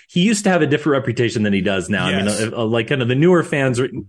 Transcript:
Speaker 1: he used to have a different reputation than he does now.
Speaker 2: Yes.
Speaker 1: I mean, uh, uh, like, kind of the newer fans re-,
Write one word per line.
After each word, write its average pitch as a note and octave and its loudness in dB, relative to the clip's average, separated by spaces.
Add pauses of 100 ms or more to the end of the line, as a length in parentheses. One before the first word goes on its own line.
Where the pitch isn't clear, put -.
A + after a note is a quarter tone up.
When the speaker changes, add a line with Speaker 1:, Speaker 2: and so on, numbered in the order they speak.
Speaker 1:
he F3 0
used G#3 0
to G3 2
have F3 4
a D3+ 2
different C#3 0
reputation A#2 -2
than G#2 2
he G2 2
does F#2 -2
now. F#2 -2
Speaker 2:
Yes. G2 -2
Speaker 1:
I A2 -2
mean, A2 -6
uh, B2 -8
uh, A#2 -2
like, A2+ 0
kind C#3 -2
of A#2 -2
the B2+ 0
newer E3 4
fans C3+ 0
re-, C3+ -4 (180)